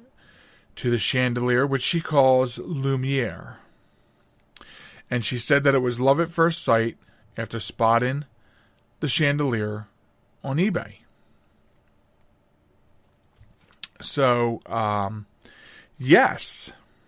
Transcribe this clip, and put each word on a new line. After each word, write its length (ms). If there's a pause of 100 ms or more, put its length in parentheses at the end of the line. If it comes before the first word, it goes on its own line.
(760)
to 120
the 80
chandelier, 680
which 160
she 160
calls 580
Lumiere. 1000 (1500)
And 140
she 120
said 260
that 120
it 40
was 200
love 200
at 100
first 340
sight 340 (380)
after 240
spotting 640 (760)
the 80
chandelier 800 (560)
on 140
eBay. 420 (3000)
So, 640
um, 600 (720)
yes. 760 (360)